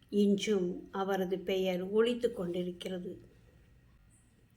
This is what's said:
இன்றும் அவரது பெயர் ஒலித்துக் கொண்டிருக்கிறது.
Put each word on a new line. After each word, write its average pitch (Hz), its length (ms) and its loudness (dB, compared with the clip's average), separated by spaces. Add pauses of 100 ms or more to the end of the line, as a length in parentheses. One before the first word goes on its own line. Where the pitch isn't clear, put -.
இன்றும் 202 840 2
அவரது 190 480 0
பெயர் 185 500 0
ஒலித்துக் 233 460 2
கொண்டிருக்கிறது. 180 840 -6 (1400)